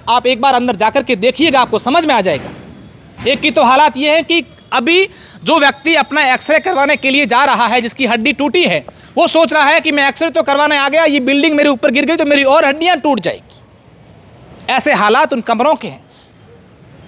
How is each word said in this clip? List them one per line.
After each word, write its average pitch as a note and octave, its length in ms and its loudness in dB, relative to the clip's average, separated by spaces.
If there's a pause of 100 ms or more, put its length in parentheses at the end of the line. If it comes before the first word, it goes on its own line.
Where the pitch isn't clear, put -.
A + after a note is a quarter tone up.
आप A#3 180 0
एक B3 140 0
बार C4+ 140 2
अंदर B3 220 -2
जाकर A3 260 0
के B3 140 -2
देखिएगा, C4 440 0
आपको A3+ 180 -2
समझ D#4 280 -2
में C#4+ 80 0
आ A3 60 2
जाएगा। E3 300 -4 (800)
एक C#4 120 -2
की D4+ 100 -2
तो D4 120 2
हालात C4 340 2
ये D4 200 0
है E4 60 0
कि E4 200 -2 (300)
अभी E4 360 0 (360)
जो D4 140 2
व्यक्ति C#4+ 360 0
अपना C#4+ 260 -2 (140)
एक्सरे D4+ 240 0
करवाने D4+ 380 0
के C4+ 140 -4
लिए C#4 160 0
जा A#3+ 180 2
रहा A#3+ 220 0
है, B3 140 0
जिसकी A#3+ 260 -4
हड्डी A#3 260 -2
टूटी D4 320 0
है, E3+ 200 -2 (320)
वो E4+ 100 2
सोच D#4+ 260 2
रहा D4+ 120 2
है D4+ 160 2
कि D#4 120 -4
मैं C#4+ 160 0
एक्सरे D4+ 220 -4
तो D#4+ 120 -2
करवाने D4 340 0
आ C#4 120 0
गया, D#4 160 0
ये C#4+ 160 2
बिल्डिंग C#4 340 0
मेरे D4 140 2
ऊपर C#4+ 220 0
गिर A#3+ 140 0
गई D#4+ 120 -2
तो D#4+ 80 0
मेरी C#4+ 200 2
और D4 200 4
हड्डियां D#4+ 360 0
टूट C4+ 200 -2
जाएगी। - 1500 -12
ऐसे C4+ 200 0
हालात A3 400 2
उन A#3+ 80 -4
कमरों A#3 340 0
के A3 140 -10
हैं। C3+ 160 -18 (1040)